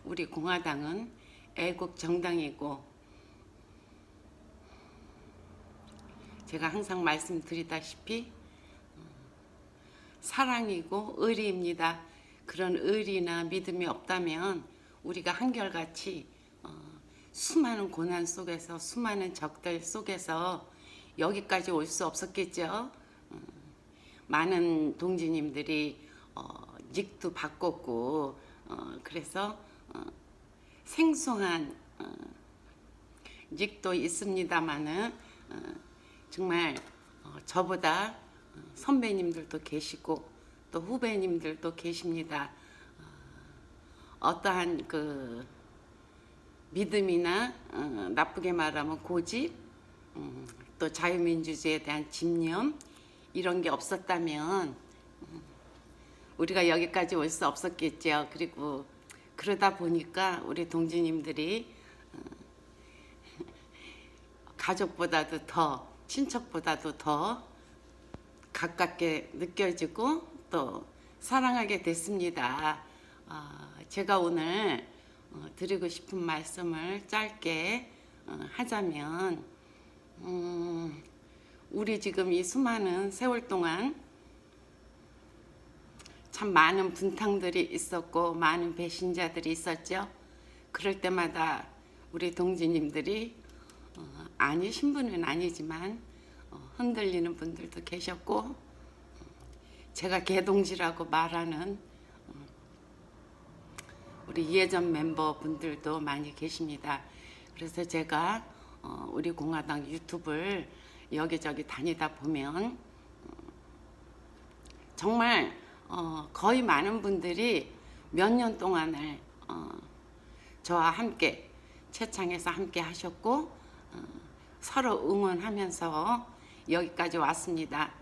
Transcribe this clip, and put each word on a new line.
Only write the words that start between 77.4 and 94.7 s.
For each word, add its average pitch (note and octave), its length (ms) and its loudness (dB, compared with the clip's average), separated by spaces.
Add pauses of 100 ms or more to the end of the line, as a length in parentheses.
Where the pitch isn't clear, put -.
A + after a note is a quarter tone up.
어, - 120 -8 (140)
하자면, F3 920 0 (800)
음, E3+ 800 -4 (680)
우리 G#3 280 0
지금 F#3+ 320 0
이 F3+ 120 4
수많은 G3+ 680 2
세월 A#3+ 360 0
동안 F#3+ 480 2 (2250)
참 G#3 220 0
많은 F3 400 8
분탕들이 F#3 680 2 (120)
있었고 E3+ 600 0
많은 E3 420 2
배신자들이 E3+ 760 -2
있었죠. F3 560 -2 (640)
그럴 F#3+ 300 0
때마다 E3+ 640 2 (460)
우리 E3+ 200 -2
동지님들이, E3+ 1040 2 (600)
어, D#3 280 -14 (120)
아니, E3+ 340 4